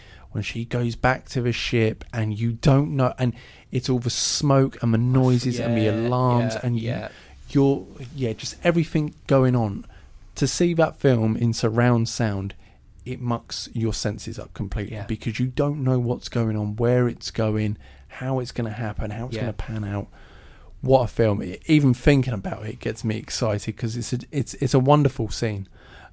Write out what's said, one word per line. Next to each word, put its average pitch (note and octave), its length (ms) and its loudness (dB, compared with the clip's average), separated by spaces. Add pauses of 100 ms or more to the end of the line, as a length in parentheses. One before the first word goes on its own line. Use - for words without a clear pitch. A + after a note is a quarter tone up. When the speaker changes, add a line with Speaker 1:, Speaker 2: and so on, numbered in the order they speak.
(320)
Speaker 1:
when G#2+ 120 -4
she A#2 220 -8
goes A#2 300 -2
back - 340 0
to C3 140 -4
the A#2+ 80 0
ship, - 600 0
and G#2+ 240 -2
you A#2 180 -2
don't C#3+ 420 4
know, B2+ 240 0
and B2 140 0 (380)
it's C3 200 -4
all B2+ 80 2
the A#2+ 100 -2
smoke C3+ 720 2
and A#2 100 2
the A2 60 4
noises B2 640 2
and A#2 180 0
the G#2+ 60 4
Speaker 2:
Yeah, G#2+ 80 2 (160)
Speaker 1:
alarms, B2 480 2
Speaker 2:
yeah, A2 80 -6
Speaker 1:
and A#2+ 160 0
you, A2+ 80 -6
Speaker 2:
yeah. A2 220 -6 (420)
Speaker 1:
you're, C#3 340 2 (300)
yeah, A#2+ 180 -4
just - 300 -12
everything D#3+ 500 0 (140)
going C3 280 4
on. A2 300 -2 (480)
To C#3 140 0
see F3 260 0
that D#3+ 260 0
film A2+ 380 4
in A#2 160 2
surround A#2 560 2
sound, G2 460 -4 (480)
it B2+ 160 -10
mucks A#2+ 540 -6
your A2+ 200 -2
senses - 440 -6
up - 160 -12
completely G2+ 420 -6
Speaker 2:
Yeah. G2+ 120 -8
Speaker 1:
because A2 320 -6
you B2+ 80 0
don't C#3+ 360 -2
know C3 160 2
what's A#2+ 300 -4
going A2+ 260 0
on, G#2 200 -2
where B2 320 2
it's - 240 -6
going, G#2+ 460 0 (300)
how C3 320 -6
it's B2 120 -8
gonna A2+ 180 -4
happen, G#2+ 420 -6
how A2+ 140 -8
it's A#2+ 100 -8
Speaker 2:
Yeah. G#2+ 60 -4
Speaker 1:
gonna G#2+ 120 -4
pan G#2+ 300 -6
out. G2+ 240 -4 (760)
What C3 200 4
a A#2 60 -2
film. G#2 340 0
E-, F#2 240 -10
even C#3+ 300 6
thinking C3 380 4
about G#2+ 340 -8
it A#2 120 -10
gets A2+ 240 -8
me A2 140 -2
excited G#2+ 580 -4
'cause A#2 220 -6
it's A#2 160 -6
a, B2 60 -2 (120)
it's, C#3 240 -4
it's C#3 200 0
a C3+ 40 8
wonderful C3+ 520 4
scene, G2+ 360 -4 (460)